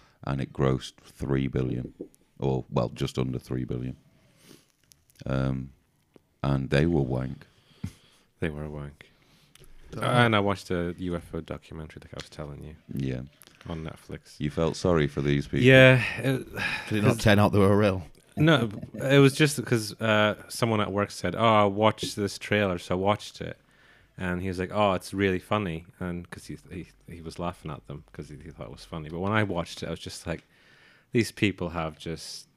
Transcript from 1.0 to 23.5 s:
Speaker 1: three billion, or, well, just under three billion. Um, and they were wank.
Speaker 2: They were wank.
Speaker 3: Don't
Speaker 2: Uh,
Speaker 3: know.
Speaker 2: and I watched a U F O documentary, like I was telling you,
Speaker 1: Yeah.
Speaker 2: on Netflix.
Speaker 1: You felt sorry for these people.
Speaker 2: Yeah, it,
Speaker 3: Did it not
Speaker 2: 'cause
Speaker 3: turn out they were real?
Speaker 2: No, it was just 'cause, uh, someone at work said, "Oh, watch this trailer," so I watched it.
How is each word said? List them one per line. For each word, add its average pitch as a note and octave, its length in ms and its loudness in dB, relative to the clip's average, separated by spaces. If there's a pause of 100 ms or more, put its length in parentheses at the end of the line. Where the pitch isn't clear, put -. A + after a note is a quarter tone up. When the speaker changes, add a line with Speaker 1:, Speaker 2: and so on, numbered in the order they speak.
Speaker 1:
three C2+ 440 -2
billion, B1+ 460 -4 (460)
or, C2 300 0
well, A#1+ 200 0
just C2+ 300 -6
under B1+ 200 -2
three B1+ 260 -6
billion. B1+ 320 -8 (1300)
Um, C2 460 -2 (720)
and C2+ 280 0
they C#2 160 4
were E2+ 160 2
wank. C2 440 -4 (960)
Speaker 2:
They F2 100 -2
were D2+ 200 -10
wank. D2 400 -14 (840)
Speaker 3:
Don't A2 120 -8
Speaker 2:
Uh, - 40 -2
Speaker 3:
know. B2+ 60 0 (120)
Speaker 2:
and A2+ 100 4
I G#2 40 4
watched G2+ 320 -2
a F2 260 -2
U F2 200 -4
F - 160 -12
O E2 80 -6
documentary, D#2 640 -14
like - 80 -20
I - 100 -16
was - 60 -20
telling D2 340 -12
you, D2+ 120 -14 (180)
Speaker 1:
Yeah. C2 280 -4 (460)
Speaker 2:
on D#2+ 160 -8
Netflix. - 560 -14
Speaker 1:
You D2 100 -2
felt D#2+ 280 0
sorry E2 300 2
for C#2+ 140 -6
these C#2+ 260 2
people. C#2 180 -2
Speaker 2:
Yeah, C3 360 10 (180)
it, C3 260 -2 (440)
Speaker 3:
Did G#2+ 100 0
it - 40 -2
not A#2+ 120 4
Speaker 2:
'cause - 80 -6
Speaker 3:
turn G#2 160 6
out G#2 120 6
they G2+ 80 4
were G2+ 180 6
real? F#2+ 280 2 (320)
Speaker 2:
No, D3 320 4 (260)
it C3+ 240 4
was C3+ 140 10
just C#3+ 300 2
'cause, G#2+ 380 -2
uh, G#2+ 340 4 (140)
someone A2+ 320 0
at F#2 100 -2
work G2+ 180 0
said, - 280 -6
"Oh, G#2+ 320 6
watch G#2 460 0
this G2+ 220 -4
trailer," G2+ 400 0
so - 180 -4
I - 40 0
watched G2+ 400 -2
it. E2 180 -10 (600)